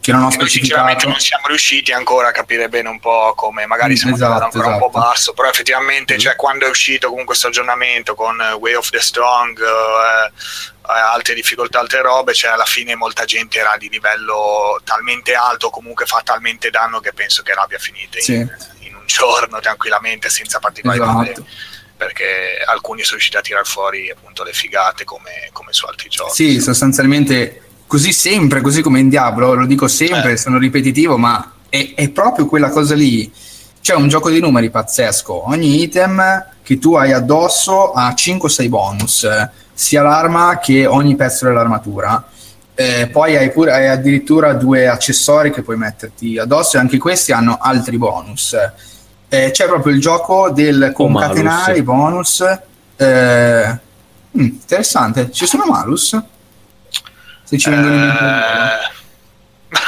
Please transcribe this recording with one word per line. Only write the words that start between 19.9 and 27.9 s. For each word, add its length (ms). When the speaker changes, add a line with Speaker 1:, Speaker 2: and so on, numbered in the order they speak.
Speaker 2:
senza 300
particolari 400
Speaker 1:
Esatto. 220
Speaker 2:
problemi, 260
perché 720
alcuni 360
sono 160
riusciti 200
a 40
tirar 260
fuori 420
appunto 340
le 100
figate 500
come, 480
come 220
su 120
altri 240
giochi, 240
Speaker 1:
Sì, 120
Speaker 2:
insomma. 180
Speaker 1:
sostanzialmente 960
così 280